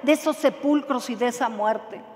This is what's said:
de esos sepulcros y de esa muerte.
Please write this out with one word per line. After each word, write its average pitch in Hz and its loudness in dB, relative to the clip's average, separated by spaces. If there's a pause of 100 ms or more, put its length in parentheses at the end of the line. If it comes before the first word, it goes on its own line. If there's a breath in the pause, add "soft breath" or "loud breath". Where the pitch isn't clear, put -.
de 269 4
esos 302 2
sepulcros 285 0
y 240 -4
de 240 0
esa 247 -2
muerte. 214 -2 (140)